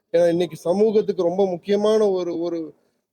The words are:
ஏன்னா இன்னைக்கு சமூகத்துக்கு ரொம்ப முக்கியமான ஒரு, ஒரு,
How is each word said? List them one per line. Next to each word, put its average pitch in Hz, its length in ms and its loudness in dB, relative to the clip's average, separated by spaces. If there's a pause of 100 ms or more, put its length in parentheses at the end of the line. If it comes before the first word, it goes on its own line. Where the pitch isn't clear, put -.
(120)
ஏன்னா 170 160 4
இன்னைக்கு 170 280 -2
சமூகத்துக்கு 196 640 0
ரொம்ப 185 240 0
முக்கியமான 208 640 0
ஒரு, 170 280 -4
ஒரு, 165 360 -6 (380)